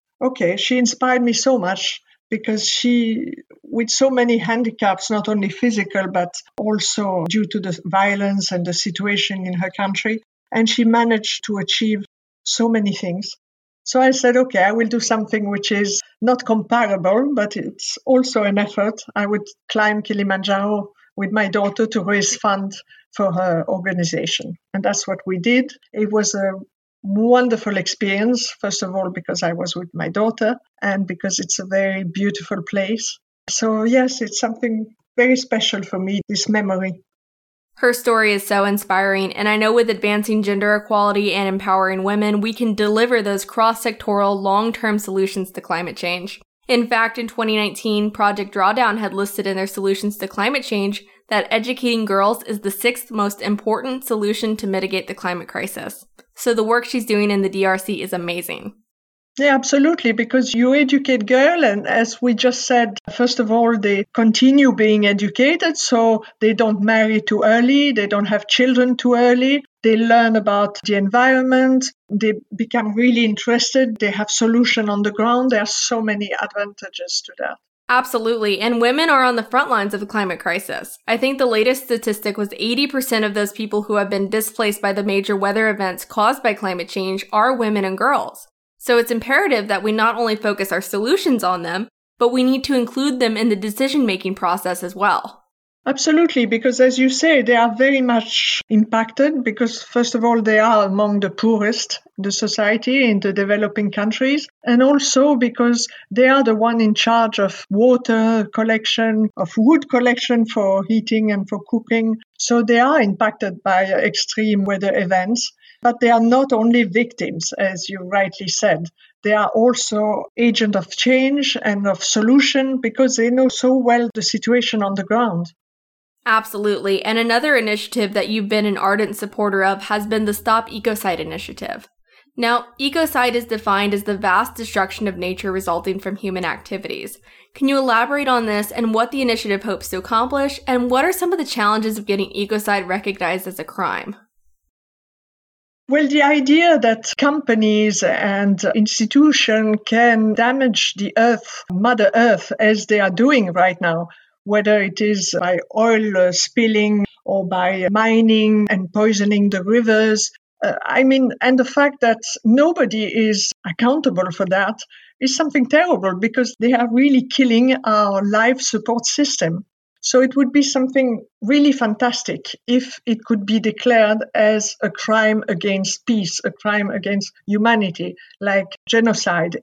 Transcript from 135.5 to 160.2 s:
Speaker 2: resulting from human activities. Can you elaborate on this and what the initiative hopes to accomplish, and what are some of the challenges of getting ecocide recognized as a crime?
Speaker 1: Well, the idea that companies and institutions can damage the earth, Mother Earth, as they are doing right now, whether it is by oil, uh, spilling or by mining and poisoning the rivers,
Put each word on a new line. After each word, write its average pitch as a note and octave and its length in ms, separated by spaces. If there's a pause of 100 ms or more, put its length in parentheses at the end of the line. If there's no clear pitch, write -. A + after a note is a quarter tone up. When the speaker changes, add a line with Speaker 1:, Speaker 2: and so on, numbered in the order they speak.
Speaker 2:
resulting F#3 480
from G3 180
human F#3 280
activities. - 760 (360)
Can C4+ 140
you C#4 80
elaborate C4 520
on A#3+ 180
this G#3 240
and A3+ 240
what A3+ 160
the C4+ 100
initiative A3 440
hopes G3+ 260
to F#3+ 60
accomplish, C4 680
and B3 240
what B3+ 140
are F4+ 80
some F4+ 200
of F#4 60
the D#4 60
challenges G#3+ 540
of G#3 80
getting G3 260
ecocide G3+ 540
recognized F#3 600
as F#3 120
a E3 60
crime? F3 500 (1700)
Speaker 1:
Well, C#4+ 180
the D4 160
idea D4+ 560
that A3+ 400
companies G#3+ 840
and G3 580 (140)
institutions A3 1080
can A3+ 500
damage B3+ 600
the G3+ 240
earth, A3+ 540
Mother G#3 420
Earth, A3+ 460
as G#3+ 260
they G#3+ 140
are G3 100
doing A3+ 420
right F3+ 280
now, E3+ 280 (360)
whether G#3 360
it G3 200
is G#3 380
by F3+ 200 (180)
oil, G#3+ 400
uh, F3+ 160
spilling G#3 720 (200)
or G3 220
by F#3 440
mining A3 800
and F#3 220
poisoning G#3 580
the F#3+ 140
rivers, A3 640 (320)